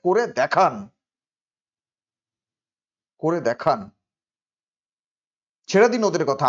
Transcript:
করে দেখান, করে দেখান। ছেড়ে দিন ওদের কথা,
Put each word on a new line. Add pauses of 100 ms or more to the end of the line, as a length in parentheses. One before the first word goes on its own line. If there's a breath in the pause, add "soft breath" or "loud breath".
করে
দেখান, (2250)
করে
দেখান। (1800)
ছেড়ে
দিন
ওদের
কথা,